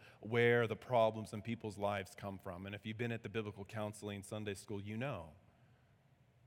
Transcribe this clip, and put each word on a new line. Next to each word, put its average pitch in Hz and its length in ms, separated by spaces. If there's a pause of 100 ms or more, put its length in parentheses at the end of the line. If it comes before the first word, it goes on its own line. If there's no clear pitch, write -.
(200)
where 120 480
the 107 80
problems 110 580
in 104 80
people's 110 380
lives 101 360
come 98 220
from. 95 300
And 101 80
if - 100
you've 110 140
been 120 120
at 113 120
the 107 60
biblical 104 360
counseling 104 560
Sunday 104 320
school, 101 260
you 104 160
know. 113 300 (1200)